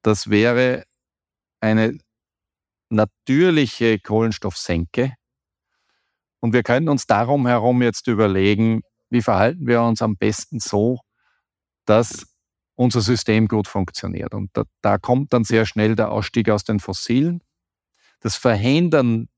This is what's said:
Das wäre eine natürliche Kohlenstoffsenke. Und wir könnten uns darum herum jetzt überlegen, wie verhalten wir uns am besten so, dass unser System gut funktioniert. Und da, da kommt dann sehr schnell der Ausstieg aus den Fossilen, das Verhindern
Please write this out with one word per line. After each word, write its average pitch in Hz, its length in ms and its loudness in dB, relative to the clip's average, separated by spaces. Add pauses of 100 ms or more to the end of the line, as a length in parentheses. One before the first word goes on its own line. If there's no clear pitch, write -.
Das 107 260 0
wäre 120 560 2 (760)
eine 110 380 0 (920)
natürliche 120 1080 0
Kohlenstoffsenke. 107 1160 -4 (1300)
Und 117 120 -2
wir 117 100 4
könnten 147 280 2
uns 139 160 0
darum 120 400 2
herum 123 340 2
jetzt 120 260 0
überlegen, 104 760 2 (280)
wie 120 120 2
verhalten 127 440 0
wir 120 160 2
uns 117 200 0
am 110 140 -2
besten 107 440 -4
so, 113 380 -2 (880)
dass 110 400 0 (480)
unser 123 260 0
System 110 480 0
gut 107 180 -2
funktioniert. 92 680 -8
Und 98 180 -8
da, 110 100 -4 (200)
da 101 160 0
kommt 131 340 -2
dann 117 120 2
sehr 113 220 2
schnell 110 300 0
der 107 160 -2
Ausstieg 107 380 -2
aus 104 140 0
den 107 160 -2
Fossilen, 147 640 -2 (800)
das - 160 -6
Verhindern 123 1000 0